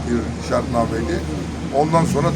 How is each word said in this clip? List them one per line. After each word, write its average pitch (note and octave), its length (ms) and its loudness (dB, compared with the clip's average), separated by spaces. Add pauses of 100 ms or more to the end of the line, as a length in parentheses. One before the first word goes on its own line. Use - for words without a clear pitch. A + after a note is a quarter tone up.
(100)
bir A#2 400 -2
şartnameydi. A#2+ 720 0 (560)
Ondan D#3+ 300 4
sonra D3 300 2